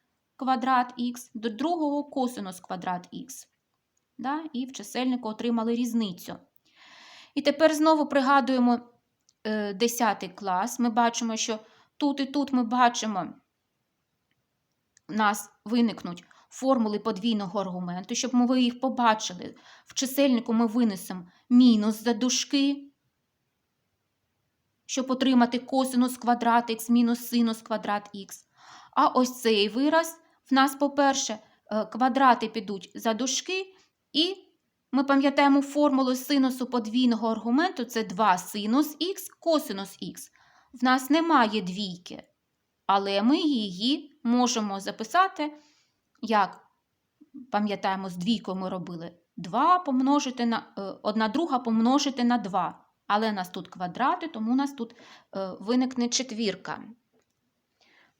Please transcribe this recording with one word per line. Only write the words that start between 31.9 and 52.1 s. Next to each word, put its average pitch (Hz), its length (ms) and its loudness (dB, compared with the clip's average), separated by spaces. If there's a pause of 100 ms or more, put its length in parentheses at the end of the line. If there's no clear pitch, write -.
підуть 196 480 -8
за 226 180 -2
дужки, 349 600 -4 (400)
і 349 220 0 (560)
ми 269 120 2
пам'ятаємо 277 580 4
формулу 269 540 2
синусу 262 500 0
подвійного 233 600 0
аргументу, 240 560 0
це 226 200 -4
два 190 340 2
синус 220 600 -2
ікс, - 300 -6
косинус 285 680 -2
ікс. - 320 -14 (420)
В 247 100 -6
нас 262 260 2
немає 277 520 4
двійки, 185 640 -8 (640)
але 196 360 0
ми 254 160 4
її 254 840 -2
можемо 233 560 0
записати, 302 760 -2 (680)
як, 202 460 0 (840)
пам'ятаємо, 196 580 -2
з 180 60 -12
двійкою 185 420 -2
ми 185 120 -6
робили, 175 420 -10 (260)
два 240 420 2
помножити 262 640 0
на, - 320 -4
е, 196 40 -8
одна 196 480 -2
друга 294 300 -2
помножити 254 640 2